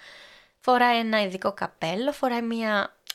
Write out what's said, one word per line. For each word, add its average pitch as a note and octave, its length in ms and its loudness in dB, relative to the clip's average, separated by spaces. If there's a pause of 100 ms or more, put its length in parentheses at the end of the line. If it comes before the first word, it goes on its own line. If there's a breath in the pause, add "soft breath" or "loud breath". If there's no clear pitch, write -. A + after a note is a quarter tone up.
(600 loud breath)
φοράει B3 380 4
ένα A3 240 0
ειδικό F#3+ 300 -2
καπέλο, G#3 600 -4
φοράει A#3+ 300 -2
μία, A3+ 540 -2 (180)